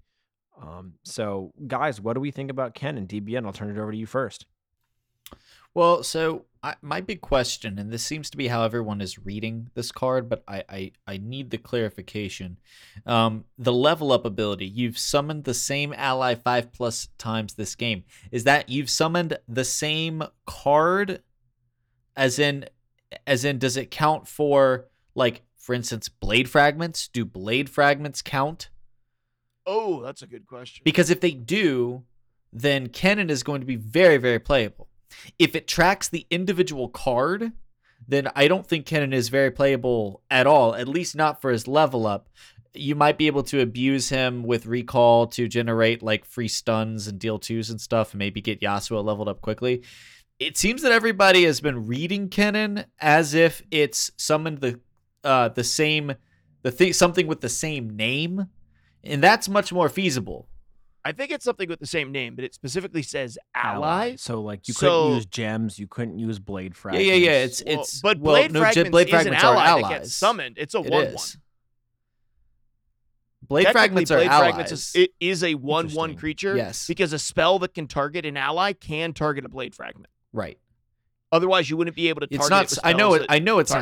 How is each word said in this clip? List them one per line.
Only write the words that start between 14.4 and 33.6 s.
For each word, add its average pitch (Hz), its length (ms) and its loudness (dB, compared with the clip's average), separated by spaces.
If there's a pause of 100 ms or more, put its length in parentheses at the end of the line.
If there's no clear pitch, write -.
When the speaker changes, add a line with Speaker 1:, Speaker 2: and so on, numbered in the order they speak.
Speaker 2:
you've 113 320 -4
summoned 147 460 -2
the 127 100 -4
same 143 400 -4
ally 127 400 -2
five 120 400 -2
plus - 360 -6 (100)
times 110 340 -6
this - 220 -10
game. 110 280 -4 (280)
Is 120 140 -4
that 139 240 4
you've 131 200 -4
summoned 165 480 -2 (100)
the 123 180 -4
same 156 580 -4 (240)
card? 175 720 2 (920)
As 135 240 0
in, 143 260 0 (640)
as 135 180 2
in, 139 140 -2
does 127 180 0
it 120 140 -8
count 156 360 0
for, 135 600 2 (260)
like, 123 300 0 (120)
for - 200 -6
instance, 117 340 -6
blade 120 400 0
fragments? 151 580 2
Do 120 160 -4
blade 113 460 -4
fragments 143 540 0
count? 147 460 -6 (1000)
Speaker 3:
Oh, 196 340 -2
that's 127 220 -12
a 110 40 -20
good 113 200 -20
question. 123 380 -20
Speaker 2:
Because 170 260 4
if 175 100 0
they 175 100 2
do, 127 720 0 (480)
then 131 360 -2
Kennen 190 420 0
is 131 140 -2
going 143 160 -4